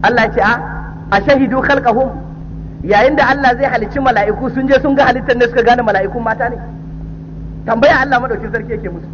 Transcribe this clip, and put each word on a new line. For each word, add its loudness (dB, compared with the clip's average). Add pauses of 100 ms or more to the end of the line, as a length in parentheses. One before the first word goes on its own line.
Allah 2
ya -2
ce, -2
"A, 2 (580)
a 2
shahidu 2
khalqahum?" 2 (720)
Yayin 4
da 4
Allah 2
zai 0
halicci -2
mala'iku, 2
sun -2
je 6
sun 2
ga 6
halittar 2
ne 4
suka 2
gane 4
mala'ikun 0
mata -2
ne? -8 (1080)
Tambaya 4
Allah 0
madaukin -6
sarki -6
yake -8
musu. -12